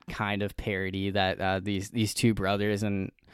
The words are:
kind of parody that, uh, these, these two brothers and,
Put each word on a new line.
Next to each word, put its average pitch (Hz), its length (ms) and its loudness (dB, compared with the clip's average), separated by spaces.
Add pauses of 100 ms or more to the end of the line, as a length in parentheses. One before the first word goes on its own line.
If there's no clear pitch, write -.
kind 101 340 -2
of 104 140 -4
parody 95 540 -2
that, 95 320 0
uh, 95 200 0
these, 98 280 -2
these 110 240 0
two 113 200 4
brothers 101 480 2
and, 101 300 -2 (220)